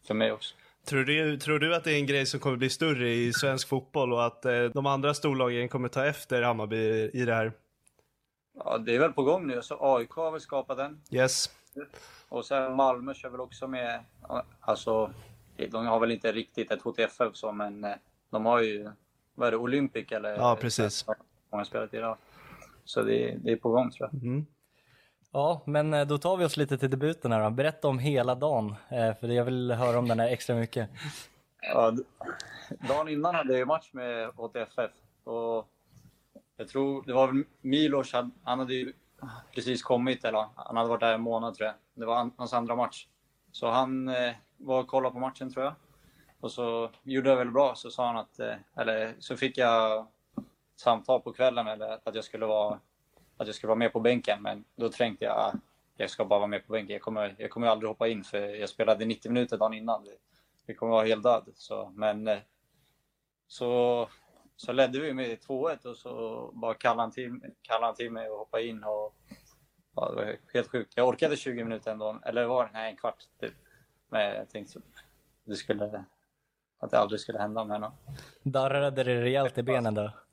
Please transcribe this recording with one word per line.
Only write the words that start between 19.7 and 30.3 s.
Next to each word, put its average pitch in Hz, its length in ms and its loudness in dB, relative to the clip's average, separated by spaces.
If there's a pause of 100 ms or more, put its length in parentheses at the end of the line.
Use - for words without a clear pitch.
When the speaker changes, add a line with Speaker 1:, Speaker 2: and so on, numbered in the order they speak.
Speaker 1:
eller? 107 180 -4
Speaker 2:
Ja, 110 320 4
precis. 110 440 -2 (460)
Speaker 1:
Många 104 140 -4
spelat 110 280 -6
i 113 40 -6
det. 113 180 -4 (680)
Så - 160 -2
det, 117 420 0
det 120 80 0
är 113 40 4
på 117 140 -2
gång, 123 220 2
tror - 200 -8
jag. 131 120 -8
Speaker 2:
Mm. 135 220 -2 (840)
Speaker 3:
Ja, 147 340 0
men, 151 280 2
eh, 147 140 2
då 147 100 0
tar 185 200 2
vi 180 80 2
oss 147 120 0
lite 143 200 0
till 131 120 0
debuten 139 420 0
här 110 120 4
då. 107 60 4
Berätta 147 380 0
om 127 120 2
hela 127 360 2
dagen, 123 400 0 (140)
eh, 113 260 0
för 120 120 -8
jag 120 180 2
vill 123 260 0
höra 120 280 2
om 120 80 0
den 113 120 2
här 117 80 4
extra 123 280 0